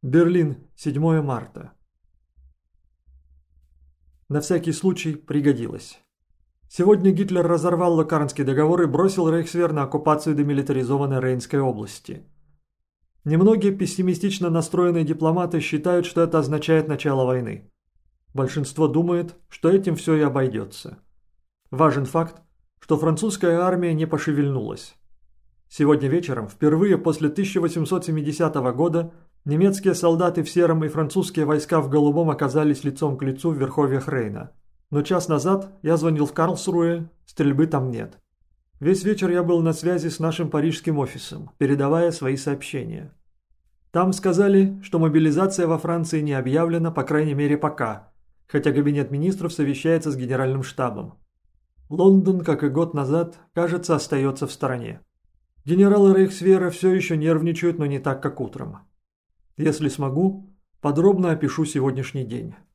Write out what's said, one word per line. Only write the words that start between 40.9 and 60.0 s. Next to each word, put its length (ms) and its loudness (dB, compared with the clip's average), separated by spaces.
офисом, 600 -8
передавая 520 2
свои 240 -4
сообщения. 800 -8
Там 200 2
сказали, 720 4
что 160 -4
мобилизация 720 2
во 100 2
Франции 440 -2
не 120 -2
объявлена, 560 0
по 140 -4
крайней 320 0
мере 240 0
пока, 520 -4
хотя 240 0
кабинет 400 0
министров 420 -2
совещается 560 0
с 80 -4
генеральным 460 -2
штабом. 560 -8
Лондон, 520 4
как 220 0
и 60 2
год 260 -2
назад, 420 -2
кажется, 420 0
остаётся 520 -2
в 40 -10
стороне. 500 -8
Генералы 480 6
Рейхсвера 580 4
всё 220 2
ещё 220 0
нервничают, 640 0
но 60 0
не 140 -2
так, 240 -4
как 180 -6
утром. 380 -12
Если 320 0
смогу, 600 -2